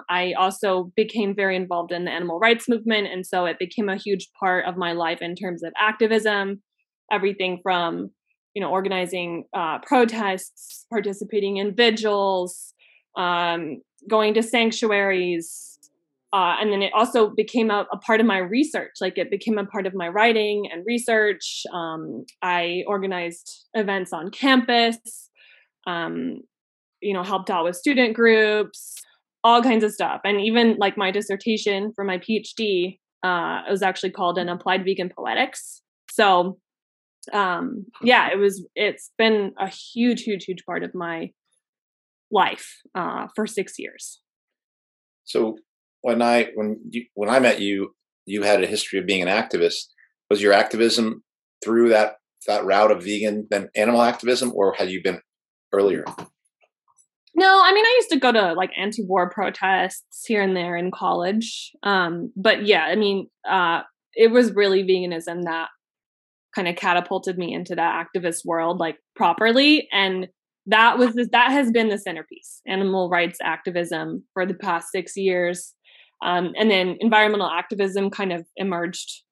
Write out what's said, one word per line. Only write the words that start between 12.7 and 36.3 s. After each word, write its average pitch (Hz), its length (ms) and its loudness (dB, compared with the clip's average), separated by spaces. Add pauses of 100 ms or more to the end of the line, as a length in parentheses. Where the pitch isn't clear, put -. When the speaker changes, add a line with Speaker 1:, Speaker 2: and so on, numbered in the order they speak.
Speaker 1:
um, 170 640 -2 (260)
going 214 280 4
to 226 80 4
sanctuaries. 202 1400 0 (540)
Uh, 175 260 2
and 214 120 0
then 196 100 0
it 196 120 0
also 226 360 2
became 220 420 0
a, 208 200 -2
a 196 60 -8
part 220 220 0
of 233 80 4
my 196 120 2
research. 214 600 -2
Like, 185 180 -4
it 175 140 -4
became 208 260 -4
a 202 80 -4
part 196 220 -6
of 185 80 -8
my 170 140 -6
writing 208 600 2
and 170 140 -12
research. 220 800 0 (100)
Um, 160 520 -8 (160)
I 175 460 -2
organized 185 840 -6
events 196 380 -2
on 170 200 -10
campus, 240 960 0 (580)
um, 165 540 -6 (580)
you 202 140 -4
know, 180 80 -2
helped 185 300 -4
out 175 120 0
with 175 120 -2
student 247 400 2
groups, 220 800 2 (480)
all 233 180 6
kinds 226 220 4
of 214 80 0
stuff. - 320 -4
And 202 180 0
even, 226 380 4
like, 196 180 0
my 190 140 0
dissertation 208 840 -2
for 202 80 -8
my 190 140 -4
P 214 200 -2
H - 180 -8
D, 185 440 -2 (240)
uh, 175 440 -2
it - 40 -4
was 196 120 -2
actually 190 260 -2
called 180 300 -2
An 175 100 -4
Applied 185 340 -2
Vegan 185 320 -4
Poetics. - 680 -4 (260)
So, 190 480 2 (760)